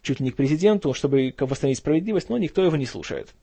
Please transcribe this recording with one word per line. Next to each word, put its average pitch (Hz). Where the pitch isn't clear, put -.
чуть 139
ли 135
не 127
к -
президенту, 156
чтобы 135
к-, -
восстановить 135
справедливость, 165
но 233
никто 185
его 165
не 139
слушает. -